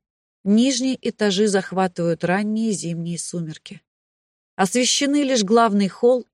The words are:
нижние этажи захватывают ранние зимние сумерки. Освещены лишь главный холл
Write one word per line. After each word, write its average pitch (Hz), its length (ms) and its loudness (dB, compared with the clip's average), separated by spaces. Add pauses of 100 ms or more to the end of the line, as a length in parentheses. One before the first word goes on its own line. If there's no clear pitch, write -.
(440)
нижние 247 560 2
этажи 208 480 0
захватывают 180 760 -2
ранние 214 480 -2
зимние 170 480 -6
сумерки. 165 600 -12 (760)
Освещены 254 680 0
лишь 262 220 2
главный 202 440 4
холл 240 460 2